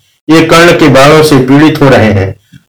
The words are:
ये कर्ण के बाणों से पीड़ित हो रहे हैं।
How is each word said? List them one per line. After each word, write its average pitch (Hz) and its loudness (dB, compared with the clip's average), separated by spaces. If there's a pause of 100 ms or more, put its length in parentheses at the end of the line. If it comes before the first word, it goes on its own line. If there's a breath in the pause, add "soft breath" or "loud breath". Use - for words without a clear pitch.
(300)
ये 160 2
कर्ण 170 0
के 160 0
बाणों 139 2
से 147 0
पीड़ित 139 0
हो 139 2
रहे 110 0
हैं। 98 -6 (280 soft breath)